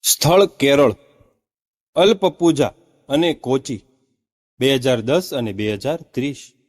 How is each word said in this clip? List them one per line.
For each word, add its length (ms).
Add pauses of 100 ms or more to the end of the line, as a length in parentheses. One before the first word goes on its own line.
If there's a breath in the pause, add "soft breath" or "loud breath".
સ્થળ 380
કેરળ, 460 (1000)
અલ્પપૂજા 800 (340)
અને 260
કોચી. 480 (760)
બે 160
હજાર 260
દસ 340
અને 180
બે 220
હજાર 220
ત્રીસ. 560 (160)